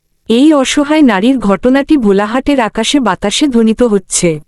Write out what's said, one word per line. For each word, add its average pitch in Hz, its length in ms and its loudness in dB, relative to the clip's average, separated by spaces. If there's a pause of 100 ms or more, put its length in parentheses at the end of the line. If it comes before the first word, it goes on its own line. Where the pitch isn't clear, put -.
(280)
এই 269 260 4
অসহায় 294 480 0
নারীর 240 380 2
ঘটনাটি 254 580 0
ভোলাহাটের 220 640 0
আকাশে 220 400 -2
বাতাসে 208 480 -2
ধ্বনিত 226 360 0
হচ্ছে। 190 640 -2